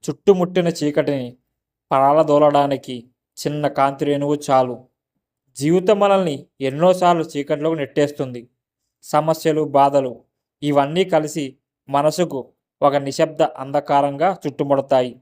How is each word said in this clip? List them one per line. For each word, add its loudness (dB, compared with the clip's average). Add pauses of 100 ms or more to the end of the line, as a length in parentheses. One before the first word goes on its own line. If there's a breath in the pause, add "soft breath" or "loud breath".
చుట్టుముట్టిన 0 (100)
చీకటిని -2 (640)
పారదోలడానికి 2 (460)
చిన్న -4 (100)
కాంతి 0
రేణువు -2 (100)
చాలు. 2 (840)
జీవితం 2
మనల్ని 2 (340)
ఎన్నోసార్లు 2
చీకటిలోకి -2
నెట్టేస్తుంది. -4 (640)
సమస్యలు, 0 (120)
బాధలు 2 (580)
ఇవన్నీ 2 (100)
కలిసి -2 (440)
మనసుకు 0 (420)
ఒక 2 (100)
నిశ్శబ్ద -2 (220)
అంధకారంగా 0 (120)
చుట్టుముడతాయి. 0